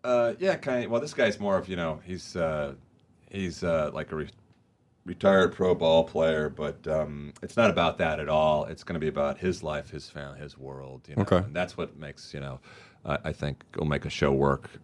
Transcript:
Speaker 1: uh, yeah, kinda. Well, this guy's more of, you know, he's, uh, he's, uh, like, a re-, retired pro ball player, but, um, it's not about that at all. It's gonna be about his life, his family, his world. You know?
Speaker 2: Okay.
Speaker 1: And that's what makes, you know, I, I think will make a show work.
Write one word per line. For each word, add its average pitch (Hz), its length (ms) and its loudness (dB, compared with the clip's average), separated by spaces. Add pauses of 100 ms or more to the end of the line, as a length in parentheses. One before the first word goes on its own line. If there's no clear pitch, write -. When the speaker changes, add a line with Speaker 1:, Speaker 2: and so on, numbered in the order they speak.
Speaker 1:
uh, 120 340 4
yeah, 180 180 2
kinda. 123 320 -2
Well, 117 120 2
this 147 140 -8
guy's 110 260 2
more 98 160 2
of, 90 120 -2
you 92 80 -4
know, 80 280 -2
he's, 90 320 -10
uh, 76 380 0 (560)
he's, 92 340 -4
uh, 80 300 2
like, 78 180 -6
a 80 40 -4
re-, 76 120 -6 (800)
retired 92 480 4
pro 90 200 4
ball 82 300 6
player, 80 440 2
but, 73 380 -6
um, 73 460 -4 (100)
it's - 140 -6
not 113 140 6
about 82 280 0
that 80 220 0
at 73 80 -6
all. 76 380 4
It's - 180 -12
gonna 85 140 -4
be 78 100 0
about 71 300 -2
his 90 240 -2
life, 76 280 -6
his 73 200 -12
family, 69 280 -12
his 71 200 -16
world. 67 500 -14
You 71 80 -8
know? 101 60 0
Speaker 2:
Okay. 92 160 4
Speaker 1:
And 90 180 -2
that's - 200 -4
what 82 220 -8
makes, 73 360 -16
you 71 60 -8
know, 67 200 -10 (440)
I, 71 200 -2
I 78 80 -2
think 73 320 -6 (120)
will 78 100 -2
make 71 180 0
a 73 60 -6
show 71 220 2
work. 69 380 2 (140)